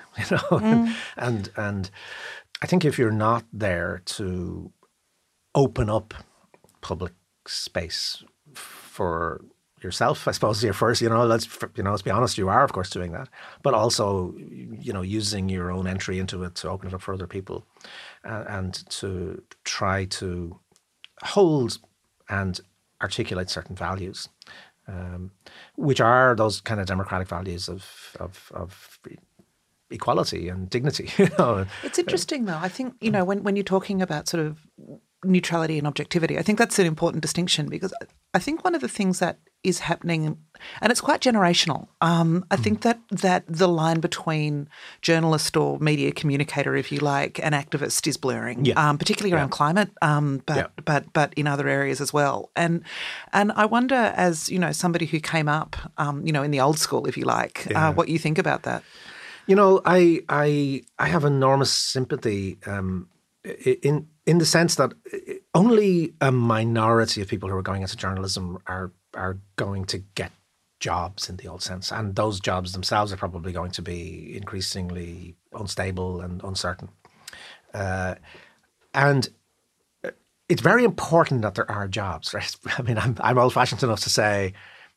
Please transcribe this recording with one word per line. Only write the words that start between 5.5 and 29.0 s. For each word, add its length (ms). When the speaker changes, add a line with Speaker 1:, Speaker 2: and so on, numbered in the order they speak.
Speaker 1:
open 360
up 240
public 320
space 760
for 880
yourself, 440
I 60
suppose 320
you're 80
first, 300
you 80
know, 160
let's, 200
you 60
know, 80
let's 120
be 80
honest, 280
you 100
are, 160
of 80
course, 160
doing 240
that, 160
but 120
also, 640
you 540
know, 100
using 480
your 200
own 160
entry 320
into 260
it 120
to 140
open 180
it 60
up 80
for 100
other 140
people, 400
uh, 240
and 400
to 540
try 420
to 520
hold 560
and 300
articulate 480
certain 260
values, 520
um, 420
which 240
are 340
those 280
kind 180
of 60
democratic 420
values 400
of, 500
of, 360
of 440